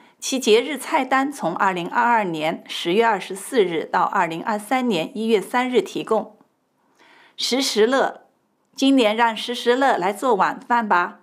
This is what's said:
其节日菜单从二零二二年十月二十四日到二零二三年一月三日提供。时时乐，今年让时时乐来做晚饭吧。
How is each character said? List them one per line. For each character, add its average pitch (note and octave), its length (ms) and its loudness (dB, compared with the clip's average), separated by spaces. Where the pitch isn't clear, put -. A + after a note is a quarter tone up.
其 - 200 -4
节 A#3 240 4
日 C#4+ 160 -6
菜 D4+ 260 -2
单 C4+ 260 0
从 C#4+ 240 -6
二 G3 180 0
零 F3 160 -6
二 - 140 -2
二 A#3 220 2
年 D#3+ 420 -4
十 - 280 -4
月 A3+ 100 4
二 G#3+ 160 2
十 F#3+ 140 -12
四 G#3 280 0
日 F3+ 220 -2
到 F#3 180 0
二 F3+ 240 0
零 E3 160 -6
二 G#3+ 160 -4
三 B3 300 -2
年 E3 280 -2
一 G#3+ 100 -4
月 A3 120 4
三 B3 300 -2
日 B3 140 2
提 - 200 -6
供。 - 340 -4
时 - 240 -2
时 A3+ 260 2
乐， B3+ 360 0
今 C4+ 220 4
年 A3 180 4
让 A3+ 220 2
时 A#3+ 180 -6
时 A#3+ 220 0
乐 C4+ 220 2
来 F#3 160 -2
做 B3 200 0
晚 F3+ 240 0
饭 A#3 300 -2
吧。 F3+ 340 0